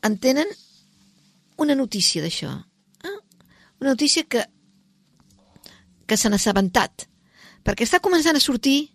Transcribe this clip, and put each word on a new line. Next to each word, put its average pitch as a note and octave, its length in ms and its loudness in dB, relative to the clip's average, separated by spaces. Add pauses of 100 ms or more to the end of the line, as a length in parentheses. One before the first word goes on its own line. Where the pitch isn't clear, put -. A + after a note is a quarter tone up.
en G#3+ 160 -2
tenen D4 320 0 (1040)
una D4 220 2
notícia G#3 420 -2
d'això. D3+ 300 -6 (500)
Eh? G4+ 160 -10 (640)
Una C4+ 140 2
notícia D4 340 0
que, A#3 160 -2 (1600)
que G#3+ 160 -2
se A3 80 0
n'ha G#3 80 0
assabentat, G3 720 0 (560)
perquè G#3+ 240 -2
està F4+ 160 2
començant E4 320 2
a C#4 80 2
sortir C#4 500 0